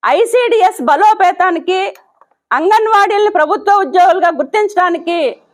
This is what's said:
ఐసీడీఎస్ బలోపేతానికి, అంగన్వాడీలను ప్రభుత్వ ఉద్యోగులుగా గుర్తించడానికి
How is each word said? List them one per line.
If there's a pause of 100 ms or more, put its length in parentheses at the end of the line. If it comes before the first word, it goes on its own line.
ఐసీడీఎస్
బలోపేతానికి, (580)
అంగన్వాడీలను
ప్రభుత్వ
ఉద్యోగులుగా
గుర్తించడానికి (220)